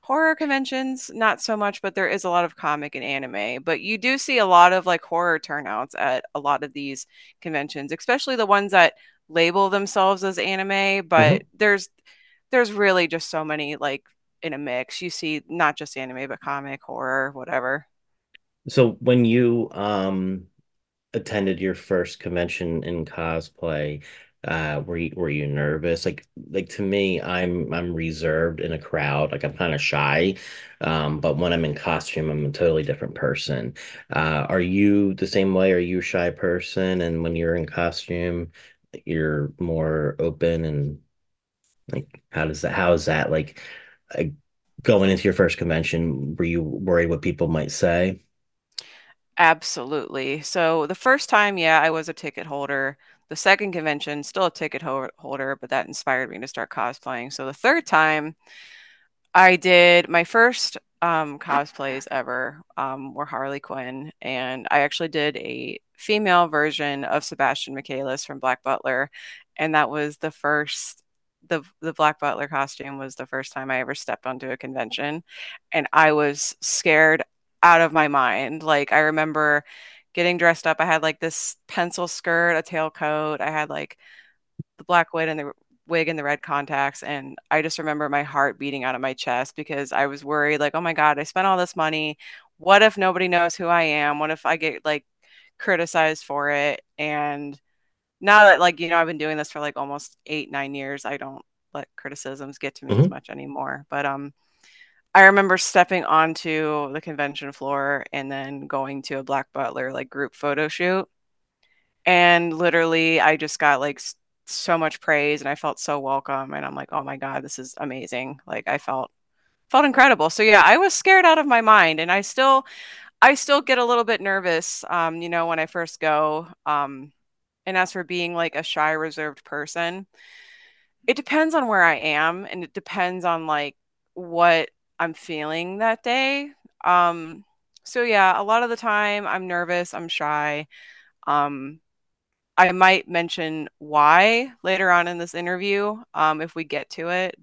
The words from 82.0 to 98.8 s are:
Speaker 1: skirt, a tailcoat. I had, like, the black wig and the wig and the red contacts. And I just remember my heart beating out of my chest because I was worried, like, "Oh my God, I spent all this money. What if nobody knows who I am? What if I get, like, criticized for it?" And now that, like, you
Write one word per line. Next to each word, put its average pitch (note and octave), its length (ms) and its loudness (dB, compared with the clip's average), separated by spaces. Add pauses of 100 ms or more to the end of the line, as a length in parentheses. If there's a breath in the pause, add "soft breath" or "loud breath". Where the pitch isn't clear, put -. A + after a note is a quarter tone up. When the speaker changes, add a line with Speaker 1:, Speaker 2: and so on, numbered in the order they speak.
Speaker 1:
skirt, E3+ 500 0
a D#3+ 60 -2
tailcoat. D3+ 800 -4
I D#3 100 -4
had, D3+ 180 -4
like, D3 300 -10 (800 soft breath)
the D#3 60 -20
black E3+ 280 2
wig D#3+ 160 0
and D#3 100 -4
the C#3+ 140 -10 (340)
wig D#3+ 220 0
and D#3+ 80 -4
the D3 60 -6
red C#3+ 180 -2
contacts. C#3 600 -4
And C3+ 340 -10 (140)
I D#3 100 2
just D#3 180 -6
remember D3+ 300 -4
my C#3+ 140 -2
heart C#3 360 0
beating C#3 240 -6
out B2+ 120 -2
of B2 60 -8
my C3 120 -4
chest B2+ 420 -4
because C#3+ 360 -8
I C#3 160 0
was C#3 180 -10
worried, D3 340 0
like, D3 160 0
"Oh E3 60 -2
my E3+ 120 -2
God, D3+ 260 2
I D3+ 40 -4
spent F#3 240 -2
all F#3+ 100 2
this F3+ 180 -2
money. D#3 420 -2 (400 loud breath)
What G3 240 8
if A3 160 6
nobody F#3 300 2
knows F3 280 2
who F3 120 -4
I E3+ 160 4
am? D3 360 0
What D3+ 120 -2
if D#3+ 140 -6
I E3 120 0
get, D3+ 280 -6
like, D3+ 200 -2 (540 soft breath)
criticized E3 640 0
for C#3+ 240 -2
it?" C#3+ 320 0 (160)
And D3 640 -6 (640)
now G#3 240 10
that, F3+ 140 8
like, F3 200 2
you E3+ 100 -4